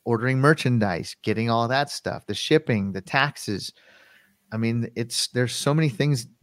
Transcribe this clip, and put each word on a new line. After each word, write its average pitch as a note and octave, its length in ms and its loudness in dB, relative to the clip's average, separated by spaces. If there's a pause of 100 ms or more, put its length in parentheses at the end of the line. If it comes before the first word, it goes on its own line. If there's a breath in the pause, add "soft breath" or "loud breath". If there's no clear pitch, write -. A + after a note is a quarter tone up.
ordering B2 360 0
merchandise, A#2+ 800 2
getting A2 280 0
all A#2 180 2
that C#3 220 0
stuff, - 360 -8
the G#2 80 -6
shipping, G2 580 2
the F#2+ 100 -8
taxes. - 680 -2 (800 soft breath)
I A2 40 -6
mean, A#2 400 0
it's, - 320 -4
there's B2 260 0
so C#3+ 200 0
many D#3+ 140 4
things C#3 400 0 (140)